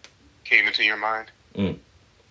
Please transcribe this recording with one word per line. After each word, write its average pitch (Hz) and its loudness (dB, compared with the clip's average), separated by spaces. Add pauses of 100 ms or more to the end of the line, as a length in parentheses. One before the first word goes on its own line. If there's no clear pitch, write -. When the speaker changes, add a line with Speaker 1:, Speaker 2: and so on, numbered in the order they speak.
(440)
Speaker 1:
came 107 4
into 113 0
your 107 0
mind, 110 -4 (260)
Speaker 2:
Mm. 98 -2 (520)